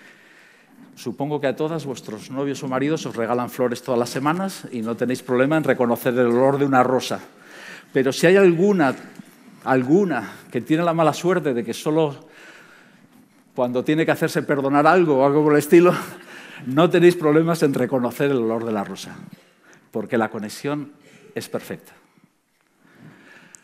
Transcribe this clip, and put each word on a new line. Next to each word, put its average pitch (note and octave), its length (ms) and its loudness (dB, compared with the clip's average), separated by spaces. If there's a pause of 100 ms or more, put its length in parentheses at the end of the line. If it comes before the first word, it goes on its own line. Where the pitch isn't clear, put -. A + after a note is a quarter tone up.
(960)
supongo C#3+ 440 -8
que C#3 60 -2
a B2+ 80 0
todas D#3 320 -6
vuestros A2 440 -12
novios C3+ 340 -6
o C3+ 40 -8
maridos C#3+ 380 -2
os A2+ 80 -10
regalan A#2 360 -2
flores A#2+ 320 -4
todas B2 160 -2
las B2 120 -2
semanas E3 600 -4
y A#2 100 -8
no A2+ 140 -6
tenéis B2 260 -4
problema C3 340 0
en D#3 60 0
reconocer B2 520 0
el B2 120 2
olor C3 320 2
de C#3 60 2
una C3 180 4
rosa. B2 380 -2 (720)
Pero C3+ 200 0
si - 140 0
hay F#3 100 6
alguna, F3+ 580 4 (720)
alguna C3 680 0 (180)
que B2 100 -4
tiene D#3+ 220 0
la E3+ 120 0
mala D#3 200 2
suerte E3+ 400 0
de A#2 100 -2
que A2 100 -8
solo D3+ 540 -2 (1300)
cuando B2 300 -2
tiene D#3 200 0
que D#3 80 2
hacerse D#3 300 -2
perdonar C#3+ 440 2
algo D#3+ 320 4
o C3+ 80 4
algo C#3+ 160 4
por D3+ 100 4
el D3 80 6
estilo, F3 320 6 (760)
no D3+ 240 2
tenéis F3 260 6
problemas E3 460 2
en C#3 120 2
reconocer B2+ 560 -2
el C3+ 80 0
olor A2+ 260 -2
de A2+ 80 -4
la G2+ 120 -2
rosa, F#2 320 -14 (720)
porque A2+ 280 -4
la A2 120 0
conexión C#3 600 -10 (420)
es - 140 -10
perfecta. - 440 -12 (1700)